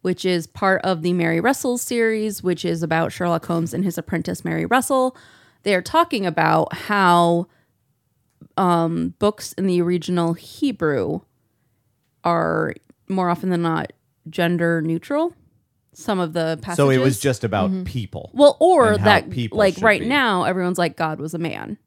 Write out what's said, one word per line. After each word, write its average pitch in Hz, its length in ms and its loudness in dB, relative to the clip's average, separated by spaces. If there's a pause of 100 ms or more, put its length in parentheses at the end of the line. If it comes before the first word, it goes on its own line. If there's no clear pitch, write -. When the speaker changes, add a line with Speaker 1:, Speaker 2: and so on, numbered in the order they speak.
Speaker 1:
which 185 240 -4
is 180 220 0
part 190 360 0
of 180 200 -2
the 175 100 0
Mary 165 280 0
Russell 247 380 0
series, 220 640 -2
which 180 220 -2
is 165 180 -2
about 165 300 0
Sherlock 175 340 -2
Holmes 170 280 -2
and 180 100 -2
his 180 140 -4
apprentice, 175 460 -6
Mary 165 200 -4
Russell, 254 500 0 (480)
they 208 120 0
are 180 80 0
talking 311 440 0
about 160 460 2
how, 175 760 2 (1080)
um, 170 640 2
books - 360 -2
in 190 120 -2
the 180 140 2
original 175 540 0
Hebrew 160 840 -2 (1040)
are 165 500 0 (340)
more 190 200 -2
often 175 220 -2
than 170 120 0
not 165 300 -4 (360)
gender 170 520 0
neutral. 277 540 -2 (600)
Some 202 260 -4
of 165 120 -4
the 165 300 -2
passages. 175 140 -8
Speaker 2:
So 143 140 4
it 131 80 4
was 131 220 2
just 135 240 -2
about 98 260 0
Speaker 3:
Mm-hmm. 185 140 -4
Speaker 2:
people. - 480 -8
Speaker 1:
Well, 285 280 6
or 302 320 6
Speaker 2:
and 208 80 0
how 202 40 -2
Speaker 1:
that, 208 260 4
Speaker 2:
people 123 280 -4
Speaker 1:
like, 196 160 4
Speaker 2:
should 190 80 -8
Speaker 1:
right 208 180 4
Speaker 2:
be. 185 80 -4
Speaker 1:
now, 240 360 2
everyone's 180 340 -2
like, 175 180 0
"God 156 240 -4
was 156 140 -8
a 170 40 -4
man." 156 380 -6 (100)